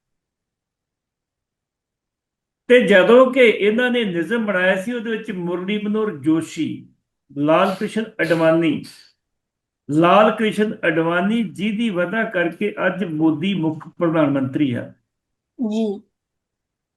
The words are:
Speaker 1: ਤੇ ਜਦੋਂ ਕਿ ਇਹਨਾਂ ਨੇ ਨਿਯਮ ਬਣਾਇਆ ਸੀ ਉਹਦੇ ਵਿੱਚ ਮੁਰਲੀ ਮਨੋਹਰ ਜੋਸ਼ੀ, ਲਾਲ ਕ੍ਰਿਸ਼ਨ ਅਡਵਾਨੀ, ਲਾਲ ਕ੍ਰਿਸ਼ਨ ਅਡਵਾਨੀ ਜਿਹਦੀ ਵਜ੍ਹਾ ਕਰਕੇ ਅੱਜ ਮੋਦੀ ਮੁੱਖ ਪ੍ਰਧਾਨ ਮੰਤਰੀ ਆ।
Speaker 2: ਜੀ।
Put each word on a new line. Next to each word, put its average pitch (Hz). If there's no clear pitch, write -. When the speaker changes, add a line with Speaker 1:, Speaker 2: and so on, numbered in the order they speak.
Speaker 1:
ਤੇ 247
ਜਦੋਂ 196
ਕਿ 262
ਇਹਨਾਂ 226
ਨੇ 240
ਨਿਯਮ 185
ਬਣਾਇਆ 185
ਸੀ 240
ਉਹਦੇ 233
ਵਿੱਚ 220
ਮੁਰਲੀ 180
ਮਨੋਹਰ 208
ਜੋਸ਼ੀ, 156
ਲਾਲ 170
ਕ੍ਰਿਸ਼ਨ 214
ਅਡਵਾਨੀ, 165
ਲਾਲ 180
ਕ੍ਰਿਸ਼ਨ 214
ਅਡਵਾਨੀ 175
ਜਿਹਦੀ 202
ਵਜ੍ਹਾ 180
ਕਰਕੇ 180
ਅੱਜ 180
ਮੋਦੀ 160
ਮੁੱਖ 156
ਪ੍ਰਧਾਨ 160
ਮੰਤਰੀ 135
ਆ। -
Speaker 2:
ਜੀ। 214